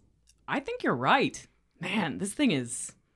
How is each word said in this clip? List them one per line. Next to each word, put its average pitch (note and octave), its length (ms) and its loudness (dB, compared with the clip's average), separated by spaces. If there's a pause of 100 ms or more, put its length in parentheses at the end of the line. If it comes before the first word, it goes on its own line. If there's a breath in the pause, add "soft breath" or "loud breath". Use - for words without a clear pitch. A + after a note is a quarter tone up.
(460)
I D3 140 -2
think A#4+ 220 -8
you're A#3+ 120 4
right. D#3+ 520 2 (340)
Man, F3 380 -2
this G3 140 -4
thing C4+ 200 2
is B2 400 -4 (240)